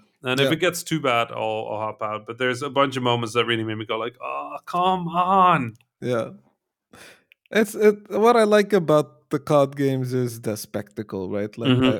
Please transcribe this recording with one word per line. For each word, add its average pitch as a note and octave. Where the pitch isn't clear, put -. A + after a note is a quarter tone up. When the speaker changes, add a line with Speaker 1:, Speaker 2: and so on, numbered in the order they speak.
Speaker 1:
And B2+
if C#3
Speaker 2:
Yeah. C#3+
Speaker 1:
it D3
gets F3
too E3
bad, A#2
I'll, A2
I'll G#2+
hop G#2+
out. G#2+
But A#2
there's B2+
a C#3
bunch C3+
of B2+
moments A#2
that A#2+
really A2+
made A2
me A2
go A2
like, A#2+
"Oh, C#3+
come F3+
on." F3
Speaker 2:
Yeah. B2
It's, G#3+
it, G#3
what A3
I A3
like G#3
about D3+
the D3+
cod C#3
games C3
is A#2+
the G#2+
spectacle, G2
right? G2+
Like, A#2+
Speaker 1:
Mm-hmm. B2+